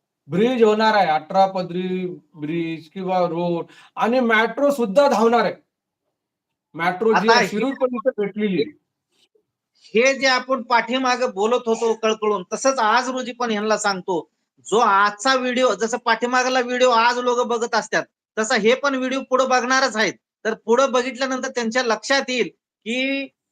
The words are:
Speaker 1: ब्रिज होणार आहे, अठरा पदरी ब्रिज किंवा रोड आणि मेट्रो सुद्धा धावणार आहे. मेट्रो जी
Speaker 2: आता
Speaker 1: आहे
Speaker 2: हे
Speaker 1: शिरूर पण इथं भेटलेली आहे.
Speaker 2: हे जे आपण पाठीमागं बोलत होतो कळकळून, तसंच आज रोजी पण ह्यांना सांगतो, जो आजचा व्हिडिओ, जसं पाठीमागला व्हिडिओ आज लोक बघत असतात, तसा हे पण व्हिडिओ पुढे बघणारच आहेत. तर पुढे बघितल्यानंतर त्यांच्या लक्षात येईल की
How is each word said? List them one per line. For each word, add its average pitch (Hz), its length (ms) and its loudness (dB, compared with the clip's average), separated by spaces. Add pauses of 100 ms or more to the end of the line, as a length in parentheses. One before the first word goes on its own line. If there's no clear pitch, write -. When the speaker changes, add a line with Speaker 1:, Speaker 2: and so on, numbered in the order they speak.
(280)
Speaker 1:
ब्रिज 226 360 2
होणार 214 320 4
आहे, 190 140 4
अठरा 185 380 2
पदरी 185 580 -4 (300)
ब्रिज 165 540 -6
किंवा 185 320 -4
रोड 170 440 -2 (320)
आणि 233 240 0
मेट्रो 226 520 2
सुद्धा 233 360 2
धावणार 226 360 2
आहे. 175 80 -4 (1200)
मेट्रो 180 360 0
जी 196 80 4
Speaker 2:
आता 226 140 4
Speaker 1:
आहे 233 100 4
Speaker 2:
हे 175 60 -4
Speaker 1:
शिरूर 226 320 -4
पण 254 140 -2
इथं 247 220 -4
भेटलेली 202 440 -2
आहे. 151 100 -6 (1200)
Speaker 2:
हे 254 200 4
जे 262 140 -2
आपण 254 360 0
पाठीमागं 247 680 0
बोलत 226 340 0
होतो 226 280 0
कळकळून, 214 480 -2 (100)
तसंच 262 260 0
आज 233 300 2
रोजी 247 240 -6
पण 240 180 -4
ह्यांना 214 260 0
सांगतो, 196 520 -4 (360)
जो 196 140 0
आजचा 208 560 2
व्हिडिओ, 254 400 0
जसं 226 240 -4
पाठीमागला 247 640 0
व्हिडिओ 247 300 2
आज 240 280 4
लोक 247 280 0
बघत 233 280 -2
असतात, 185 280 -2 (340)
तसा 220 200 0
हे 220 180 4
पण 269 200 -2
व्हिडिओ 254 340 -4
पुढे 254 180 2
बघणारच 254 480 0
आहेत. 214 180 0 (320)
तर 226 100 -2
पुढे 240 340 2
बघितल्यानंतर 254 600 -4
त्यांच्या 240 340 -2
लक्षात 247 460 -2
येईल 240 180 -2
की 269 800 -6 (240)